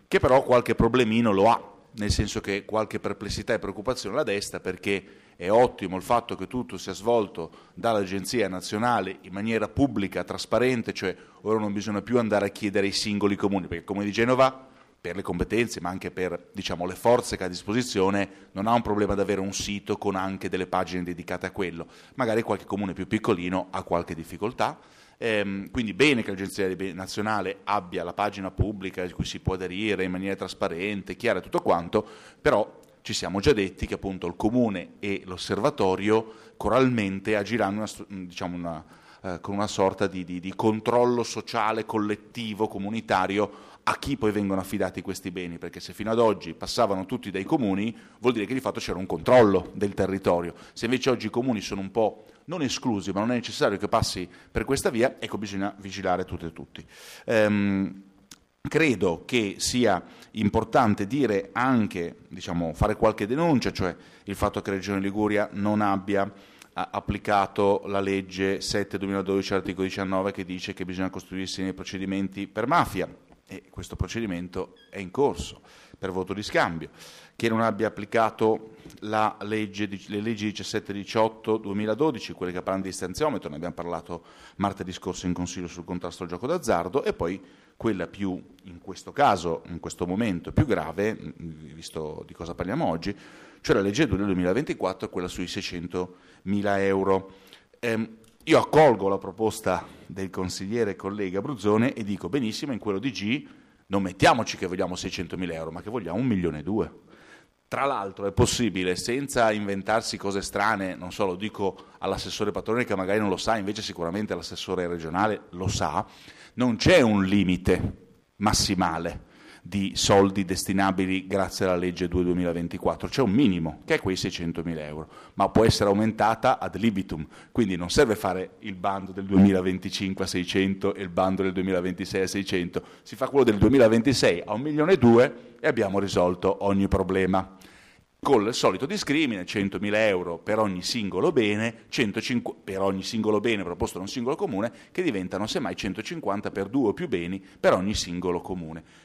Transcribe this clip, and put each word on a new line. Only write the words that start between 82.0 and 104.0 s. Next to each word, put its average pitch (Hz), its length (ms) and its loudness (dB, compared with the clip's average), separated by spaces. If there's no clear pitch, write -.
quelle 90 180 -6
che 87 100 -6
parlano 95 220 -2
di 92 80 -6
stanziometro, 92 560 -4
ne 73 80 -10
abbiamo 82 180 -8
parlato 85 520 -8
martedì 95 340 -2
scorso 90 360 -8
in 90 60 0
Consiglio 87 360 -6
sul 85 160 -14
contrasto 87 380 -8
al 87 60 -10
gioco 90 160 -8
d'azzardo, 120 580 0
e 208 100 -2
poi 92 280 -4
quella 95 300 -2
più, 92 340 -6
in 87 180 -18
questo - 320 -16
caso, 90 540 2
in 85 120 -10
questo - 280 -6
momento 90 440 -2
più 156 140 4
grave, 95 480 -2
mm, 78 600 -14
visto 78 520 -10
di 80 80 -20
cosa 85 220 -10
parliamo 90 300 -2
oggi, 85 300 -2
cioè - 140 4
la 107 60 6
legge 139 260 4
due 98 100 0
del 98 80 2
duemilaventiquattro, 95 840 0
quella 90 180 -4
sui 90 200 -6
seicentomila 95 1400 -4
euro. 95 500 2
Ehm, 113 380 -2
io 147 140 8
accolgo 117 480 6
la 98 120 2
proposta 95 640 -2
del 95 240 -8
consigliere 98 640 -2
collega 98 440 -4
Bruzzone 107 540 2
e 113 100 -8
dico: 98 260 -6
"Benissimo, 131 440 -2
in 104 60 -6
quello 98 180 -2
D 123 140 -4
G 107 360 -4
non 98 140 -2